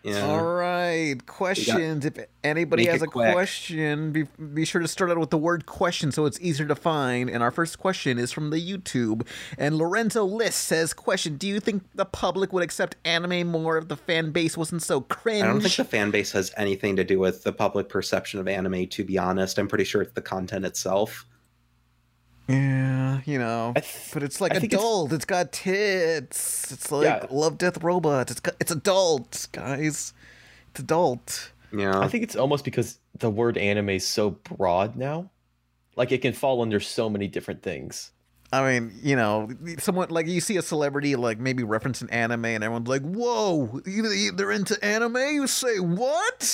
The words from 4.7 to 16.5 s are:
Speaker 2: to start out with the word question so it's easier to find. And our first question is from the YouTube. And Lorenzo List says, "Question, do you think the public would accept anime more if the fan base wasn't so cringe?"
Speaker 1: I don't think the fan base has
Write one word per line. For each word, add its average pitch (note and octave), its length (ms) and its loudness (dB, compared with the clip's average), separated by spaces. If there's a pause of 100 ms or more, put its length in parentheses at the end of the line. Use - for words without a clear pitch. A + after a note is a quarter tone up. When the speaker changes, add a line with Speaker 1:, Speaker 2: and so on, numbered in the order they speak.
Speaker 2:
to D#3+ 80 -2
start F#3 220 0
out E3+ 60 4
with D#3+ 120 0
the - 80 2
word E3 280 0
question F3 460 -2
so D3+ 140 2
it's C#3 160 0
easier D#3 260 0
to D3 80 2
find. B2+ 540 0
And A#2+ 120 0
our B2 100 4
first E3 280 -2
question D3 400 0
is B2 140 0
from D3+ 160 -4
the D3+ 80 0
YouTube. B2+ 680 -2 (320)
And D3+ 200 0
Lorenzo G3+ 480 2
List G3+ 400 0
says, E3 280 2
"Question, E3+ 440 -2
do F#3+ 100 -4
you G3+ 140 0
think G#3 220 0 (120)
the G3 80 0
public F#3+ 480 0
would F#3 120 2
accept F3 420 -4
anime F3 420 0
more D#3+ 300 0
if D#3+ 100 -2
the D#3 80 -4
fan E3 360 0
base E3 260 0
wasn't E3 260 -4
so D#3 160 2
cringe?" G#3+ 440 0
Speaker 1:
I A3 40 4
don't G#3+ 140 4
think F#3+ 140 2
the C4 100 0
fan G#2 260 2
base G2+ 220 2
has F#2+ 240 2